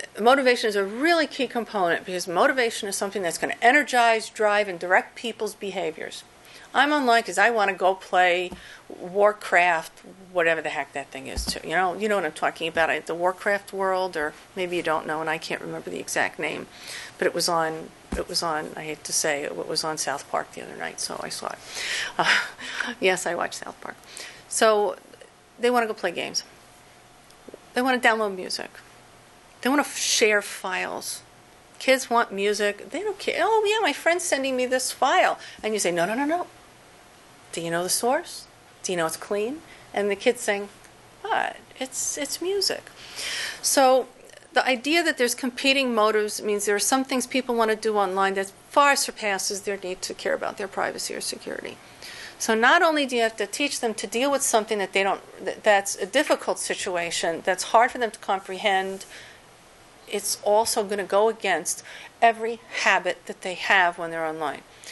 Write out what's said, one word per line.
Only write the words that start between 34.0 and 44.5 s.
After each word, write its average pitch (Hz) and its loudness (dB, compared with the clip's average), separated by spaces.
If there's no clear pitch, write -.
sending 269 0
me 254 0
this 254 0
file." 277 4
And 214 -2
you 202 0
say, 180 0
"No, 170 2
no, 208 -2
no, 277 0
no. 330 -2
Do - -6
you 170 -4
know 170 0
the 185 -2
source? 269 -2
Do 190 -4
you 175 -2
know 165 2
it's 160 -4
clean?" 220 -4
And 202 0
the 202 0
kid's 240 0
saying, 202 -2
"What? - -2
It's, - -6
it's - -6
music." 381 -2
So 262 6